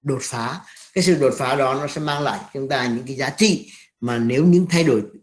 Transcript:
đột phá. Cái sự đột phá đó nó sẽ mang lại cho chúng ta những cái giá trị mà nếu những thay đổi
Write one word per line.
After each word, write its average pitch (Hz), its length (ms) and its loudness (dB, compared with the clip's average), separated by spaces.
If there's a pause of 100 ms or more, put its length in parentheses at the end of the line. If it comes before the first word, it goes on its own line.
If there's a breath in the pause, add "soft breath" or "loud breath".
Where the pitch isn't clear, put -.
đột 135 200 -4
phá. 123 380 -8 (320 loud breath)
Cái 185 120 0
sự 170 160 4
đột 131 180 2
phá 135 160 -2
đó 135 200 0
nó 143 140 -4
sẽ 156 120 -8
mang 147 220 -2
lại 143 200 -4
cho - 100 -20
chúng 135 160 -8
ta 131 180 -2
những 120 200 -4
cái 135 100 -10
giá 135 200 -4
trị 202 360 2 (280 loud breath)
mà 120 180 -2
nếu 123 260 2
những 175 260 6
thay 165 140 2
đổi 113 180 2 (200)